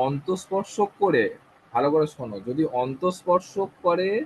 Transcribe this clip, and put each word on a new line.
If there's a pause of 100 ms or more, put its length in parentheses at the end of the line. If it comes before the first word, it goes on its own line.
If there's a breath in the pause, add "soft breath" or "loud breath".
অন্তঃস্পর্শক (120)
করে, (480)
ভালো
করে
শোনো, (120)
যদি (200)
অন্তঃস্পর্শক (180)
করে (180)